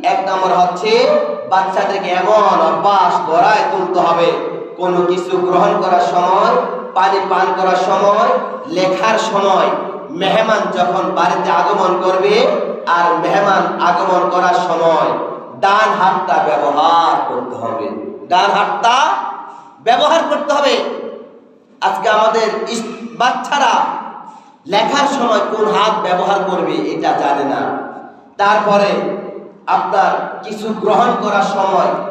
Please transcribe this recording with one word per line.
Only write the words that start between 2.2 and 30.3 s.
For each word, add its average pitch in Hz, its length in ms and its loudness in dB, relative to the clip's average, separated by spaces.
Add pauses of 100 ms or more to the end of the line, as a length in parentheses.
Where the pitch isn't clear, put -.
অভ্যাস 185 720 2
গড়ায় 196 400 4
তুলতে 180 300 0
হবে, 170 320 2 (440)
কোনো 180 240 0
কিছু 180 360 0
গ্রহণ 180 460 2
করার 180 180 2
সময়, - 540 2 (400)
পানি 190 340 2
পান 185 180 2 (100)
করার 185 200 2
সময়, 202 520 2 (380)
লেখার 185 520 0
সময়, 196 480 2 (440)
মেহমান 202 480 0 (140)
যখন 180 420 0
বাড়িতে 175 360 0
আগমন 180 540 2
করবে 196 420 2 (400)
আর 170 320 2
মেহমান 180 600 0
আগমন 180 500 0
করার 180 240 2
সময় 165 640 0 (420)
ডান 202 280 2 (120)
হাতটা 180 420 0
ব্যবহার 156 760 2 (120)
করতে 127 280 -6
হবে, - 320 -6 (400)
ডান 202 220 2
হাতটা 233 580 2 (760)
ব্যবহার 294 360 2 (100)
করতে 294 240 -2
হবে। 285 300 2 (960)
আজকে 190 280 0
আমাদের 220 400 2 (200)
ইস-, - 500 -10
বাচ্চারা 254 540 0 (960)
লেখার 226 420 0
সময় 226 320 0 (160)
কোন 208 100 2
হাত 208 260 2 (100)
ব্যবহার 185 360 0 (120)
করবে 180 220 -2
এটা 160 400 -2
জানে - 320 0
না, - 340 -4 (580)
তারপরে 202 800 2 (500)
আপনার 190 760 0